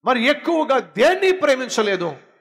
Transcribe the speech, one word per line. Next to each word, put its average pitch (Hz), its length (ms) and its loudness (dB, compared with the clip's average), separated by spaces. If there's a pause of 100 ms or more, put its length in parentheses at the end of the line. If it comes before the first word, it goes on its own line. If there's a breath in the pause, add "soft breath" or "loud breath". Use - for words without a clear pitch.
మరి 247 200 0
ఎక్కువగా 294 520 0 (180)
దేన్ని 370 380 2
ప్రేమించలేదు 233 760 -2 (320)